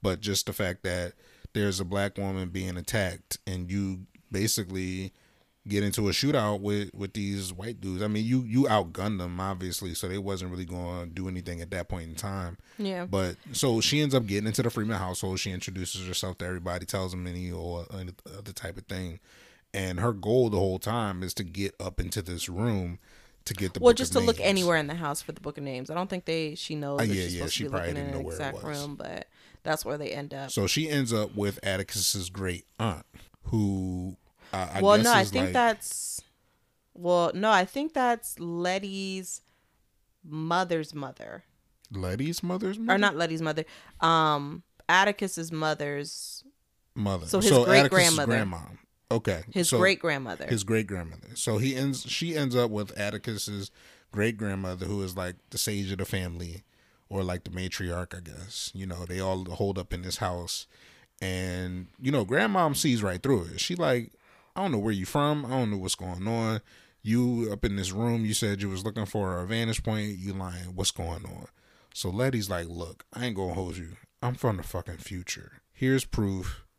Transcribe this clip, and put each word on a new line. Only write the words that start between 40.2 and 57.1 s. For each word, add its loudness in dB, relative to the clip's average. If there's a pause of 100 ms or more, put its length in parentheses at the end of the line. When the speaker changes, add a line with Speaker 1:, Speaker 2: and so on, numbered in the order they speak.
Speaker 2:
mother's 0
mother. -10 (480)
Speaker 1:
Letty's -2
mother's -2
Speaker 2:
Or -6
Speaker 1:
mother? 4
Speaker 2:
not 4
Letty's 0
mother. 0 (380)
Um, 4 (260)
Atticus's 4
mother's -4 (500)
Speaker 1:
Mother. 0
Speaker 2:
So 2
his 8
Speaker 1:
So 10
Speaker 2:
great 10
Speaker 1:
Atticus's 6 (160)
Speaker 2:
grandmother. 2
Speaker 1:
grandma. 0 (520)
Okay. 0
Speaker 2:
His 2
Speaker 1:
So 4
Speaker 2:
great 6
grandmother. -2
Speaker 1:
his 0
great 2
grandmother. -8
So 0
he 2
ends, 0
she -2
ends 2
up 4
with -4
Atticus's -4 (400)
great 2
grandmother, -2
who -2
is -4
like -4 (140)
the -8
sage -2
of -4
the -2
family, -6 (460)